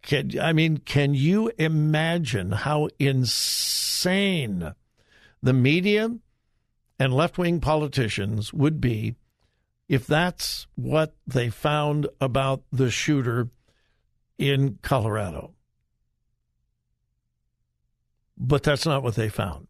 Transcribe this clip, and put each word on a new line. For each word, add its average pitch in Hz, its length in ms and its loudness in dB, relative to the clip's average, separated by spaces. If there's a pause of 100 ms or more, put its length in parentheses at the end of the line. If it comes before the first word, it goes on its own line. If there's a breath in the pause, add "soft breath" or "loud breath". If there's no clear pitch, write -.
Can, 139 400 -2
I 160 140 0
mean, 156 240 2
can 143 340 0
you 185 460 2
imagine 156 920 0
how 147 360 0 (100)
insane 135 1700 -2 (720 soft breath)
the 131 100 4
media 185 640 4 (840)
and 135 140 2
left-wing 170 480 2
politicians 127 960 -2
would 147 260 2
be 113 360 -2 (720)
if 131 180 0
that's - 680 -2
what 151 400 0 (120)
they 123 240 0
found 147 560 0 (120)
about 135 440 0 (100)
the 127 180 2
shooter 123 600 0 (880)
in 139 420 0
Colorado? 107 720 -2 (3000)
But 131 220 2
that's 147 240 0
not 139 160 0
what 117 140 -2
they 110 120 0
found. 95 420 -6